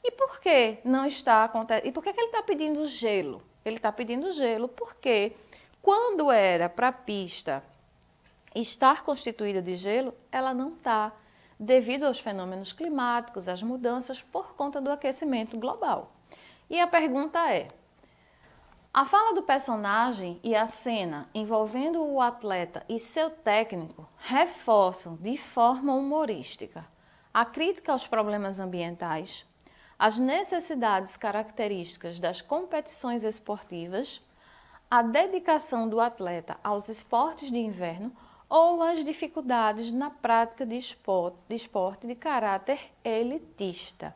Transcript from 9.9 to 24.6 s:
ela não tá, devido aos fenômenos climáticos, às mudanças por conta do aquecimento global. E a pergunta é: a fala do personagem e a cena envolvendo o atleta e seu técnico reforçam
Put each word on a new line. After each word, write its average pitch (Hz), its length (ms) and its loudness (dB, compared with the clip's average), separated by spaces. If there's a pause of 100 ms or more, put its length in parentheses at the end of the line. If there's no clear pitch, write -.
ela 262 240 -2
não 262 160 -4
tá, 220 400 0 (480)
devido 254 460 4
aos 262 160 2
fenômenos 190 520 -8
climáticos, 240 760 -2
às 180 160 -4
mudanças 254 580 -4
por - 320 -8
conta 285 260 -4
do 269 120 -2
aquecimento 269 680 -2
global. 262 540 -2 (580)
E 330 80 0
a 349 80 6
pergunta 311 680 2
é: 175 140 0 (1300)
a 277 100 6
fala 427 300 4
do - 80 0
personagem 214 1000 0
e 226 100 2
a 220 140 4
cena 180 680 -4
envolvendo 226 680 0
o 277 200 0
atleta 208 680 -2
e 226 120 -4
seu 320 300 -2
técnico 208 800 -2 (100)
reforçam 208 1000 2